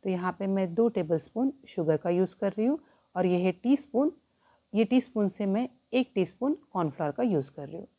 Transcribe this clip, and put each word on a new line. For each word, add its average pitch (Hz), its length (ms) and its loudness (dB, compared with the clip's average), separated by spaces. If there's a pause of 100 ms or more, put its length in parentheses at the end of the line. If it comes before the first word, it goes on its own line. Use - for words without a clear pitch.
तो 196 60 -4
यहाँ 180 300 -2
पे 196 80 -4
मैं 190 260 0
दो 226 160 4
टेबलस्पून 190 640 -2 (140)
शुगर 156 300 0
का 175 120 -4
यूज़ 180 260 0
कर 196 160 -2
रही 214 140 -2
हूँ 294 140 0 (360)
और 180 100 0
ये 180 120 2
है 180 140 2
टीस्पून, 269 600 0 (640)
ये 220 100 4
टीस्पून 233 420 0
से 202 180 -4
मैं 220 240 -2 (240)
एक 254 220 0
टीस्पून 240 420 -2 (160)
कॉर्नफ्लोर 156 380 -2
का 240 120 -4
यूज़ 160 280 0
कर 143 160 -14
रही 160 100 -12
हूँ। 196 100 -14 (120)